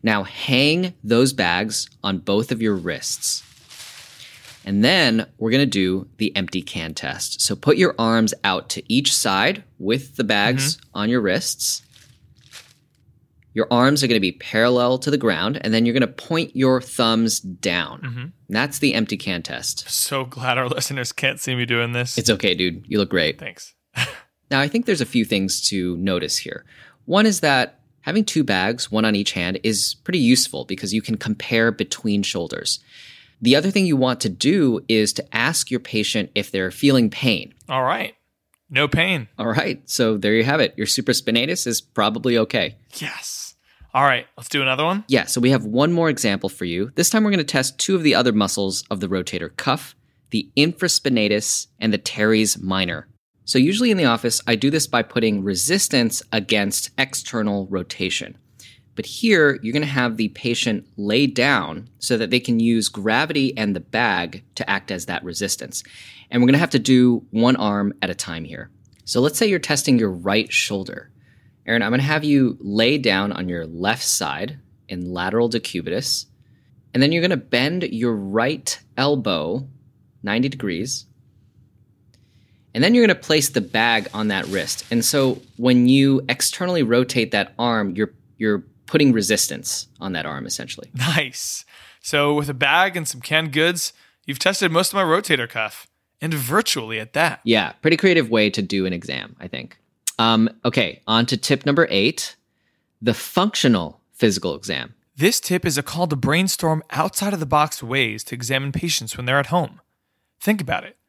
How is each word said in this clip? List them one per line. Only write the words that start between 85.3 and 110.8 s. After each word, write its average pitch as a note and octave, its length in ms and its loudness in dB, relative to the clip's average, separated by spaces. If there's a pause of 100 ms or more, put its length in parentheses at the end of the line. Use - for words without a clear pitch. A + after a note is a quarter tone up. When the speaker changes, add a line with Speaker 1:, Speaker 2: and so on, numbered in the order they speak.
Speaker 1:
when B2 320 6
you C3+ 400 6
externally F3 540 -2
rotate A#2+ 480 2
that G2+ 260 -2
arm, A2 380 0
you're, G#2 180 -2 (240)
you're G#2+ 260 0 (220)
putting C#3+ 280 4
resistance - 760 -2 (120)
on F#2 140 -8
that D#2+ 120 -4
arm, C#2+ 200 -8
essentially. - 480 -12
Speaker 2:
Nice. C#3 720 -4 (360)
So D3 340 0
with D3 140 -2
a D3 40 -6
bag D#3 420 2
and E3 120 -4
some B2+ 140 -10
canned D#3 300 -2
goods, D#3+ 420 0 (320)
you've C#3 140 -6
tested F#3+ 320 0
most F3 220 0
of - 20 -10
my G3 80 2
rotator D#3+ 460 0
cuff, - 380 -8 (340)
and D#3+ 120 -4
virtually B2+ 640 -2
at A2 140 -12
that. D3+ 300 0
Speaker 1:
Yeah, G#2+ 380 2
pretty D#3+ 160 4
creative E3 320 4
way G#2+ 220 4
to G#2+ 100 -4
do F#2+ 240 -2
an F#2 80 -2
exam, C#2 460 -10
I - 80 -14
think. - 300 -12 (420)
Um, A2+ 300 4 (160)
okay, A#2 420 0
on A2+ 200 4
to B2+ 100 -2
tip - 280 -2
number C#3+ 240 4
eight, G2+ 460 0 (680)
the A2+ 120 2
functional A#2+ 880 0 (120)
physical F#2+ 420 0
exam. C#2+ 380 -8 (220)
Speaker 2:
This F3 240 2
tip F3+ 260 -2
is D3 120 0
a C#3 60 -2
call E3+ 240 -2
to D3+ 80 0
brainstorm D#3 760 0
outside-of-the-box D#3 920 -2
ways A2+ 420 -2
to - 100 -10
examine C3 360 -4
patients D3+ 460 -4
when B2 80 -10
they're C3 140 2
at C#3 80 -2
home. E3+ 340 -2 (580)
Think G#3 220 0
about D#3 240 -2